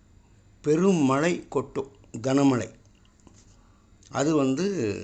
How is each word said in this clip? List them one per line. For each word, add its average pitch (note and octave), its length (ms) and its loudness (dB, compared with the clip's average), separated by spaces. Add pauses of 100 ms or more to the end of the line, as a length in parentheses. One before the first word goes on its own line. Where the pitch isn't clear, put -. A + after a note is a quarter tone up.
(600)
பெரும் E3 420 2
மழை C#3+ 440 0
கொட்டும், - 440 -6 (300)
கனமழை. C3 480 2 (1400)
அது D#3 260 -2
வந்து C3+ 680 -2